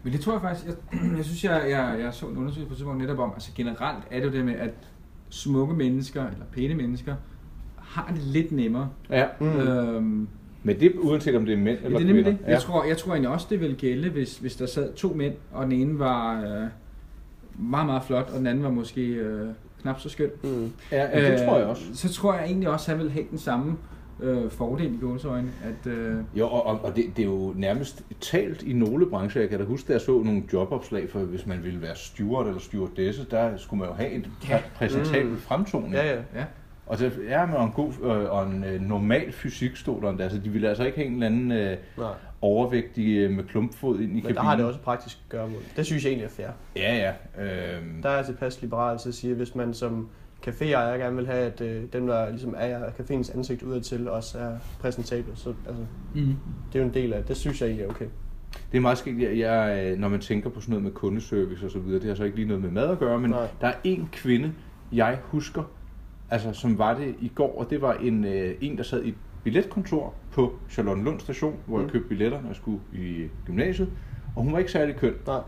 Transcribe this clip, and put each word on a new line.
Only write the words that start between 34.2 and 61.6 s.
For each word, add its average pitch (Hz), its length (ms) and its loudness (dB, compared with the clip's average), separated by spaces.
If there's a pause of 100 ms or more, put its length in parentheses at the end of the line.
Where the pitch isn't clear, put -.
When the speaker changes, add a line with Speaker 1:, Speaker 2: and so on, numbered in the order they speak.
Speaker 1:
Ja. 135 80 4
Speaker 2:
præ-, - 180 0
præsentabel 135 560 2
Speaker 3:
Mm. 107 60 -4
Speaker 2:
fremtoning. - 560 -2
Speaker 3:
Ja, 147 220 2
ja. 117 60 -4 (140)
Speaker 1:
Ja. 131 100 -4 (400)
Speaker 2:
Og 113 120 -2
så, 123 140 2 (180)
ja, 151 160 4
men 165 160 0
en 113 100 4
god, 147 220 0 (100)
øh, 107 280 2
og 98 160 2
en, 95 160 -2
øh, 95 180 -2
normal 104 500 4
fysik - 440 -4
stod - 260 -2
der 104 80 2
endda. 95 140 -2
Altså, 98 160 -2
de 104 100 -4
ville 104 200 2
altså 107 140 2
ikke 135 140 0
have 147 100 0
en 120 60 -2
eller 120 120 0
anden, 120 260 2
øh, 98 260 0 (200)
Speaker 3:
Nej. 117 100 -4 (340)
Speaker 2:
overvægtig, 110 760 4
øh, 98 140 6
med 98 120 0
klumpfod - 560 0
ind 110 120 0
i - 20 -4
Speaker 3:
Men 113 80 0
Speaker 2:
kabinen. 120 140 0
Speaker 3:
der - 60 0
har 151 140 6
det 117 100 2
også 123 140 -4
praktisk - 460 -4
at - 40 -20
gøre 113 200 -6
mod. 107 80 -8 (180)
Det 156 100 0
synes 156 180 0
jeg 135 80 2
egentlig 117 140 -2
er 107 40 -8
fair. - 180 -10 (280)
Speaker 2:
Ja, 98 380 2 (240)
ja. 101 80 -6
Øhm. 87 560 -6
Speaker 3:
Der 139 80 0
er 143 60 2
jeg 135 100 0
tilpas 127 360 -6
liberal 117 380 0
til 127 100 -6
at 117 60 -6
sige, 123 160 -4
at 120 60 0
hvis 120 180 -4
man 117 180 -2
som 113 360 -4 (380)
caféejer 123 500 2
gerne 127 180 -2
vil 127 120 -2
have, 123 180 2
at, 113 160 -6
øh, 113 220 -4 (100)
dem, 127 140 0
der 113 220 2
ligesom 117 280 -6
er 120 280 -2
caféens 123 520 -4
ansigt 127 260 -4
udadtil, 120 460 -4
også 113 280 -4
er 120 140 -6 (280)
præsentable, 120 560 -4
så, 123 180 -8 (140)
altså, 117 160 -8 (320)
Speaker 1:
Mm. 151 60 0 (520)
Speaker 3:
det 135 60 2
er - 0 -
jo 131 60 4
en 120 80 0
del 123 200 2
af, 104 100 -2
det 135 140 -2
synes 143 240 -2
jeg 120 60 2
egentlig 110 180 -2
er 98 40 -4
okay. - 160 -6 (640)
Speaker 2:
Det 127 60 4
er 127 40 6
meget 123 160 6
skægt, 123 240 -2
jeg, 113 160 2
jeg, 110 540 4
øh, 92 80 0
når 101 80 2
man 101 120 2
tænker 104 300 0
på 110 120 -10
sådan 107 100 -4
noget 104 120 2
med 98 80 -2
kundeservice 98 760 0